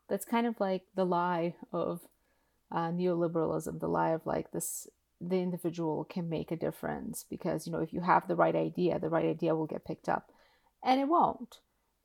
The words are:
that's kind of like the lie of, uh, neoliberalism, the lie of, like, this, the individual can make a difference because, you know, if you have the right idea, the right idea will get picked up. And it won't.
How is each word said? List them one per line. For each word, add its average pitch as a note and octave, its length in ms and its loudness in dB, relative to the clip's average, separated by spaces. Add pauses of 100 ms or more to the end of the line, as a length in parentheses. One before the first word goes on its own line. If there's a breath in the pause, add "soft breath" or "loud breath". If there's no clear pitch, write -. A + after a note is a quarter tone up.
that's - 160 -2
kind A#3 220 2
of A3+ 120 -4
like F#3+ 240 0 (120)
the F#3+ 100 2
lie F3 480 2 (180)
of, F3 300 -2 (720)
uh, E3+ 180 0
neoliberalism, E3 920 0
the E3 80 -4
lie E3 220 2
of, E3 160 0
like, D#3 260 -2
this, - 360 -8 (340)
the F3+ 160 -2
individual E3+ 680 -2
can E3+ 240 -6
make D#3 240 -4
a E3 40 -2
difference D#3 760 -6
because, D#3 380 -4
you E3+ 40 -6
know, D#3+ 80 -2
if D#3+ 140 -4
you F3+ 80 -4
have F3 260 4
the E3+ 80 0
right E3 200 4
idea, E3 420 2
the E3 120 -2
right E3 160 2
idea D#3+ 300 0
will D#3 120 -2
get - 180 -8
picked - 240 -8
up. - 220 -2 (520 soft breath)
And C4 160 4
it C#4 80 0
won't. D4 520 0 (460)